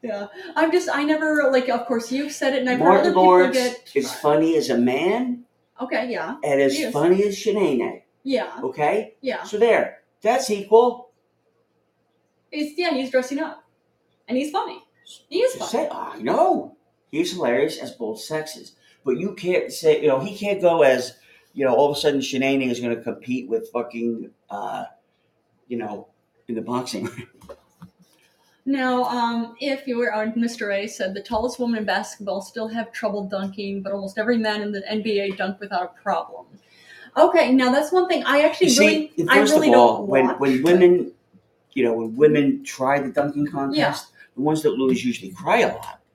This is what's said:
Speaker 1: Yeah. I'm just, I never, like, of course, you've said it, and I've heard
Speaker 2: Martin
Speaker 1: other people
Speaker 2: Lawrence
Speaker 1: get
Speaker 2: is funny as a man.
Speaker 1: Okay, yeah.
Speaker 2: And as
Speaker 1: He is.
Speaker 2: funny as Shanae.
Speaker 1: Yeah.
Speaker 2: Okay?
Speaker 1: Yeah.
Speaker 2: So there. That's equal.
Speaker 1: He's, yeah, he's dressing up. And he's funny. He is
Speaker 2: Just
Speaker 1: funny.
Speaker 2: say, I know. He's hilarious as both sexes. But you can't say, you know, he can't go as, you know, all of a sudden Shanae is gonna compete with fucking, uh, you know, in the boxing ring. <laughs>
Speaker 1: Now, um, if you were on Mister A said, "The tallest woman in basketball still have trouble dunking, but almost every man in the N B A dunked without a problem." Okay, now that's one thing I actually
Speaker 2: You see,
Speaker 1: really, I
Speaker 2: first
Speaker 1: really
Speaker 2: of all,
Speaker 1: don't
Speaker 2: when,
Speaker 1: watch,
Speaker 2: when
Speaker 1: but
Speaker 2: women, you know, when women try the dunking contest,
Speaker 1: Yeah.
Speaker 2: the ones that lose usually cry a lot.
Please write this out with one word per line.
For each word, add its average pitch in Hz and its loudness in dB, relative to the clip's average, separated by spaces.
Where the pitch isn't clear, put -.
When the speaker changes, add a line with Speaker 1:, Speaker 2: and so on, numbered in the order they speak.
Speaker 1:
Yeah. 202 -8
I'm 320 2
just, 339 2
I 294 -2
never, 302 2
like, 254 2
of 233 -2
course, 226 -4
you've 285 -4
said 269 -2
it, 277 0
and 254 -2
I've 247 0
heard - 2
Speaker 2:
Martin 185 6
Speaker 1:
other - 4
people 185 4
Speaker 2:
Lawrence 185 6
Speaker 1:
get 247 -2
Speaker 2:
is 135 -2
funny 156 2
as 139 -2
a 123 2
man. 180 0
Speaker 1:
Okay, 254 -4
yeah. 190 -8
Speaker 2:
And 139 2
as 135 2
Speaker 1:
He 156 -2
is. 151 -6
Speaker 2:
funny 175 4
as 202 0
Shanae. 175 -2
Speaker 1:
Yeah. 247 -4
Speaker 2:
Okay? 151 -2
Speaker 1:
Yeah. 254 -6
Speaker 2:
So - -8
there. 220 2
That's 247 0
equal. 220 2
Speaker 1:
He's, 302 -6
yeah, 349 0
he's 262 -4
dressing 262 -2
up. - -8
And 247 -4
he's 294 -4
funny. 427 -6
He 330 -2
is 508 2
Speaker 2:
Just - -8
Speaker 1:
funny. 285 -2
Speaker 2:
say, - -8
I - -12
know. - 0
He's 170 -2
hilarious 143 0
as 127 -10
both 110 -10
sexes. - -10
But 131 -2
you 190 -6
can't 175 -2
say, 156 2
you 151 2
know, 135 2
he 185 -8
can't 202 -4
go 170 4
as, 131 2
you 139 -4
know, 127 2
all 143 4
of 147 -4
a - -6
sudden 143 0
Shanae 135 -2
is 117 -4
gonna 120 -4
compete 123 -8
with - -4
fucking, 117 -6
uh, 104 -10
you 123 -8
know, 104 -10
in 120 -6
the 113 -6
boxing 123 -6
ring. - -12
<laughs> - -20
Speaker 1:
Now, 254 0
um, 240 -4
if 269 -4
you 247 -4
were 240 0
on 214 -4
Mister 233 -4
A 202 -4
said, 196 -8
"The 196 -10
tallest 233 -6
woman 233 -2
in 214 -4
basketball 196 -6
still 220 -10
have 226 -8
trouble 202 -6
dunking, 196 -8
but 196 -6
almost 196 -8
every 226 0
man 214 -2
in 208 -4
the 202 -6
N 214 -4
B 208 0
A 196 -2
dunked 196 -6
without 196 -4
a - -20
problem." - -6
Okay, 311 6
now 254 4
that's 294 0
one 359 2
thing 320 -2
I 285 2
actually 320 4
Speaker 2:
You 254 4
see, 302 4
Speaker 1:
really, - -2
I 262 6
Speaker 2:
first 277 4
Speaker 1:
really 302 4
Speaker 2:
of 240 8
all, 160 8
Speaker 1:
don't 208 -6
Speaker 2:
when, 131 4
Speaker 1:
watch, 123 -4
Speaker 2:
when 131 2
Speaker 1:
but 170 4
Speaker 2:
women, 180 6
you 131 0
know, 117 2
when 113 -4
women 147 4
try 135 0
the 135 -6
dunking 147 -2
contest, 139 -4
Speaker 1:
Yeah. 143 -2
Speaker 2:
the 123 -6
ones 156 0
that 147 4
lose 127 0
usually 113 -4
cry 185 0
a 220 4
lot. - -10